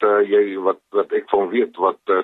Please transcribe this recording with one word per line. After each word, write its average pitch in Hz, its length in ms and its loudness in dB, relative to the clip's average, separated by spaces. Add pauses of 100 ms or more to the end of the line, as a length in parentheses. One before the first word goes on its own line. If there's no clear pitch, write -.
uh, 104 260 2
jy, 101 280 2
wat, 95 220 -2 (100)
wat 101 220 -2
ek 104 180 -4
van 98 200 0
weet, 113 260 -2
wat, 92 300 -2
uh, 95 180 0